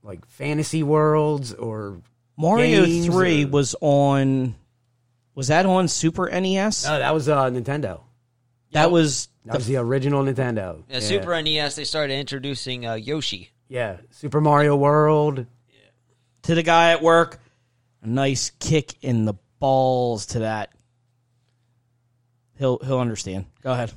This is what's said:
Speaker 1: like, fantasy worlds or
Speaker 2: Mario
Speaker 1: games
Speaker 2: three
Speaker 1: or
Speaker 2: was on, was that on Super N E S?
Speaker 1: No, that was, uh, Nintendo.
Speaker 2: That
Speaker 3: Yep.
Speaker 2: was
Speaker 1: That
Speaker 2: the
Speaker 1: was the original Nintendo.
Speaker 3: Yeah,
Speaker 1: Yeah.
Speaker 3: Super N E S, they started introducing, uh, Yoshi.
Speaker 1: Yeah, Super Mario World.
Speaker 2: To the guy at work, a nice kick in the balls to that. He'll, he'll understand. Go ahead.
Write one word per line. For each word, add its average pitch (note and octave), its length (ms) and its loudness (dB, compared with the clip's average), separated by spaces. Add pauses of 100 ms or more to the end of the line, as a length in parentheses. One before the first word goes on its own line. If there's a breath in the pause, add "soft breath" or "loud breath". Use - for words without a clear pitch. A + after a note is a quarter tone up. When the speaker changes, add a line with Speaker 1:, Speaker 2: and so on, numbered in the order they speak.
Speaker 1:
like, F#2 260 -18
fantasy D3+ 540 -4
worlds D3+ 720 0
or G#2+ 460 -10 (360)
Speaker 2:
Mario G#3 480 4
Speaker 1:
games E3+ 220 2
Speaker 2:
three F3 380 4
Speaker 1:
or C#3 40 -2
Speaker 2:
was C#3+ 320 0
on, C#3 760 2 (760)
was C3+ 140 -6
that E3 160 4
on F#3 240 2
Super E3 400 -2
N F3+ 160 -2
E F#3+ 140 0
S? G#3 260 -2
Speaker 1:
No, D3 140 -2
that C3+ 160 0
was, D3 160 0
uh, C#3 200 2
Nintendo. B2 500 -6 (720)
Speaker 2:
That D#3 120 4
Speaker 3:
Yep. E3+ 80 4
Speaker 2:
was D3+ 360 2 (180)
Speaker 1:
That A2 60 -8
Speaker 2:
the - 60 -2
Speaker 1:
was A2 80 -4
the C3+ 120 -2
original C3+ 440 0
Nintendo. A#2 680 -4
Speaker 3:
Yeah, C3 60 -16
Speaker 1:
Yeah. B2+ 60 -4
Speaker 3:
Super F3 340 -2
N D#3+ 140 -4
E D#3 100 0
S, C#3+ 160 -4
they D3+ 100 -12
started C#3+ 300 -4
introducing, C3 720 -8
uh, A2+ 80 -4
Yoshi. A2+ 560 -8 (180)
Speaker 1:
Yeah, A#2 280 -6 (160)
Super D3 280 -4
Mario D3 360 4
World. D3+ 680 2 (1000)
Speaker 2:
To E3 100 0
the E3 80 0
guy E3+ 300 6
at D#3 100 2
work, E3 380 4 (600)
a A2 40 -12
nice C3+ 540 -2
kick - 420 -2
in A#2 240 0
the G#2 80 -2 (240)
balls B2+ 680 0
to - 120 -6
that. A2 320 -6 (1900)
He'll, B2+ 200 0
he'll C3 220 -2
understand. G2+ 460 -6 (160)
Go B2+ 100 -4
ahead. A#2+ 240 -4